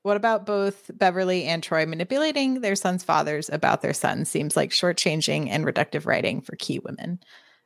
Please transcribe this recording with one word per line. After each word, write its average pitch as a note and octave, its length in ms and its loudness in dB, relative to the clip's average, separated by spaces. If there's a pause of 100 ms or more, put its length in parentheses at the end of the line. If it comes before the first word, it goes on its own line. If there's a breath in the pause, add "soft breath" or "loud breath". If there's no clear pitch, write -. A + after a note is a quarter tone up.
"What G3+ 160 2
about G#3+ 280 0
both G3 520 -2
Beverly F3+ 480 2
and E3 180 0
Troy D#3+ 220 2
manipulating C4 760 0
their G3 140 2
sons' F3+ 280 0
fathers D3+ 460 0
about - 320 2
their - 120 0
sons? - 360 -2
Seems - 280 -2
like C#3+ 140 2
shortchanging D#3 800 0
and D3+ 160 0
reductive D3 400 -2
writing - 360 0
for - 160 -14
key - 220 -4
women." - 400 -8 (460 soft breath)